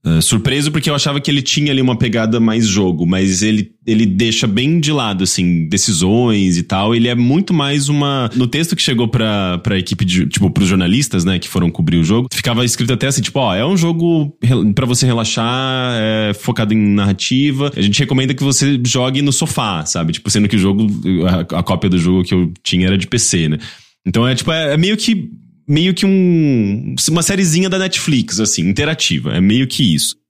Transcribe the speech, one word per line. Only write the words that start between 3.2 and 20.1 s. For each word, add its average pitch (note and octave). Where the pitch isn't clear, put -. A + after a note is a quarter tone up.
ele, G#2+
ele A2
deixa A2
bem B2+
de D3+
lado, G#2+
assim, F2
decisões G2
e F2
tal. G2+
Ele A#2
é B2
muito C#3
mais C#3+
uma, C#3+
no B2+
texto D#3
que -
chegou A#2+
pra, G#2
pra G2
equipe F#2
de, F2+
tipo, -
pros G2
jornalistas, F#2
né, F#2
que -
foram E2+
cobrir E2
o E2
jogo, A2+
ficava B2
escrito A#2+
até B2+
assim, C3+
tipo, A#2+
ó, G#2+
é A2
um F#3+
jogo E3
rel-, A2
pra C3+
você B2
relaxar, B2
é A2
focado G#2
em A2
narrativa. A2
A -
gente G2+
recomenda C3
que C3+
você C#3
jogue C3
no C#3+
sofá, G#2+
sabe? E2+